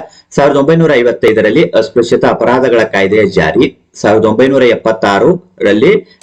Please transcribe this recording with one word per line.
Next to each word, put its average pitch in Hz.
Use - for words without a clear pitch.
ಸಾವಿರದ 139
ಒಂಬೈನೂರ 151
ಐವತ್ತೈದರಲ್ಲಿ 117
ಅಸ್ಪೃಶ್ಯತಾ 120
ಅಪರಾಧಗಳ 117
ಕಾಯ್ದೆಯ 101
ಜಾರಿ, 90
ಸಾವಿರದ 107
ಒಂಬೈನೂರ 127
ಎಪ್ಪತ್ತಾರರಲ್ಲಿ 110